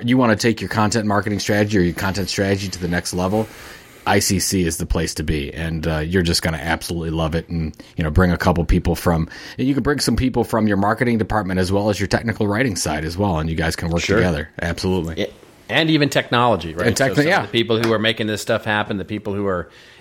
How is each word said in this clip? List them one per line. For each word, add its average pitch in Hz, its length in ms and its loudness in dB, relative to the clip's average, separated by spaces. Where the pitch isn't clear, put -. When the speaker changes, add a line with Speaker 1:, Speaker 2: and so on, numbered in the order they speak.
Speaker 1:
you 120 120 4
wanna 113 200 6
take 113 240 0
your 92 80 -4
content 107 360 0
marketing 101 340 0
strategy 104 380 2
or 92 40 6
your 87 140 2
content 95 340 -2
strategy 98 400 0
to 87 100 -8
the 87 80 -4
next 87 260 -2
level, 95 360 0
I 101 120 4
C 98 200 2
C 95 240 0
is 82 140 -2
the 85 80 -6
place 80 300 -2
to 78 80 -4
be, 73 300 -4
and, 80 320 -4
uh, 80 140 0
you're 85 240 2
just 82 180 2
gonna 80 200 -2
absolutely 82 480 -4
love 80 260 -2
it. 82 140 -6
And, 80 260 -4
you 85 80 -2
know, 76 60 -2
bring 90 200 6
a 85 60 2
couple 85 260 2
people 85 320 2
from, 82 320 0
and 127 100 0
you 139 60 2
can 131 100 0
bring 139 160 0
some 123 160 0
people 120 300 2
from 110 220 2
your 101 100 2
marketing 110 400 2
department 95 420 0
as 92 140 2
well 101 160 2
as 95 100 0
your 98 80 0
technical 110 400 0
writing 107 300 0
side 80 260 -2
as 82 140 -6
well, 95 220 2
and 80 100 -2
you 80 80 -4
guys 80 180 0
can 85 140 -4
work 85 120 0
Speaker 2:
Sure. - 160 2
Speaker 1:
together. 80 320 0
Absolutely. 85 560 -2
Speaker 2:
Yeah. 104 80 -2
And 156 200 2
even 147 200 2
technology, 120 680 0
right? 117 120 0
Speaker 1:
And 110 80 2
techni-, 127 200 0
Speaker 2:
So 147 60 4
some 147 60 0
Speaker 1:
yeah. 185 180 2
Speaker 2:
of - 20 -10
the - 40 -18
people 113 300 0
who 113 120 2
are 107 40 4
making 113 300 0
this 107 140 -4
stuff 113 240 -2
happen, 107 320 0
the 90 80 -8
people 104 280 -6
who 101 140 -4
are 90 220 -2